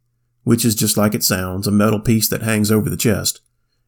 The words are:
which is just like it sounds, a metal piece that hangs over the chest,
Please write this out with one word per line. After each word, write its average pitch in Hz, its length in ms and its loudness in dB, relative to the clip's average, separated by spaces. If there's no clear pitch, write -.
which 117 200 2
is 113 120 2
just 107 200 -2
like 107 200 0
it 120 80 -4
sounds, 92 420 -4
a 101 60 0
metal 104 280 2
piece 110 280 0
that - 160 -4
hangs 107 280 0
over 110 160 2
the - 80 -4
chest, 92 460 -2